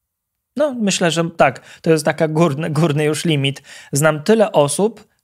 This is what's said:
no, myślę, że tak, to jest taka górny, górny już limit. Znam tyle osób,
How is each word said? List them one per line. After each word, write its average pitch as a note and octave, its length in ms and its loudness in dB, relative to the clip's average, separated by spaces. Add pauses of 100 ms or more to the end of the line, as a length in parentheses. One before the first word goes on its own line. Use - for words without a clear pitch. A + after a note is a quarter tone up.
(560)
no, C#4 240 -2
myślę, F#3 300 0
że E3 200 -2
tak, D3+ 300 0 (220)
to E3+ 80 0
jest D#3 140 2
taka D#3+ 240 0
górny, D#3 420 0
górny D3+ 340 0
już D3+ 200 -2
limit. C#3 380 -2 (300)
Znam D3+ 300 0
tyle G#3+ 300 2
osób, E3 560 0 (160)